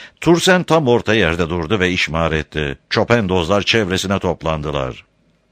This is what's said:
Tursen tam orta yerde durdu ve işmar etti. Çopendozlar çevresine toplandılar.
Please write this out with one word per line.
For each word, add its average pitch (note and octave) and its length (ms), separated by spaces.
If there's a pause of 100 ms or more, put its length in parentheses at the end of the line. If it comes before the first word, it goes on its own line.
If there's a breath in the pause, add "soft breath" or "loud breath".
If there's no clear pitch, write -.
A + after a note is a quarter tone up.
(200 loud breath)
Tursen F3 420
tam D#3+ 260
orta A2 260
yerde E2+ 360
durdu F2 300
ve F2+ 100
işmar E2 420
etti. D2+ 460 (120)
Çopendozlar F#2+ 720
çevresine F#2+ 560
toplandılar. D2+ 880 (480)